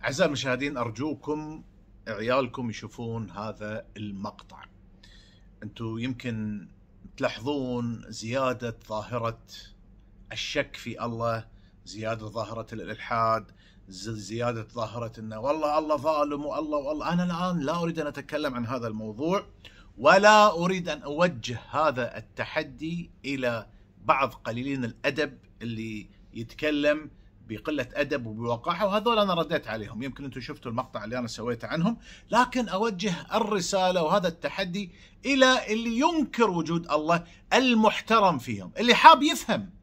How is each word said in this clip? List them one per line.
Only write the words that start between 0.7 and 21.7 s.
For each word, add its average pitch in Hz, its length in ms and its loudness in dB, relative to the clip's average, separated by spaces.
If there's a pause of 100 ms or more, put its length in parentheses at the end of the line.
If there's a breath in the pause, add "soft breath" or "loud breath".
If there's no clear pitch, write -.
أرجوكم 147 840 -4 (440)
عيالكم 120 640 0
يشوفون 113 600 -8
هذا 104 560 -8 (120)
المقطع. 104 640 -10 (1000 soft breath)
أنتوا 113 360 -8
يمكن 110 680 -6 (500)
تلاحظون 123 880 -4
زيادة 117 720 -4 (100)
ظاهرة 113 520 -6 (920)
الشك - 440 -4
في 113 300 -8
الله، 113 400 -2 (400 soft breath)
زيادة 110 420 -6
ظاهرة 110 460 -8
الإلحاد، 113 800 -2 (380 soft breath)
ز-، 95 200 -12
زيادة 113 640 -4
ظاهرة 113 460 -6
إنه 110 200 -10
والله 147 400 0
الله 151 160 0
ظالم 147 500 0
والله، 147 320 -2
والله. 143 360 -2
أنا 175 100 2
الآن 175 360 -2
لا 143 160 0
أريد 170 240 -2
أن 147 80 -2
أتكلم 143 480 -6
عن 120 100 -4
هذا 117 220 -6
الموضوع، 110 580 -4 (520 loud breath)
ولا 208 560 8
أريد 175 360 0
أن 151 120 -6
أوجه 143 580 0 (120)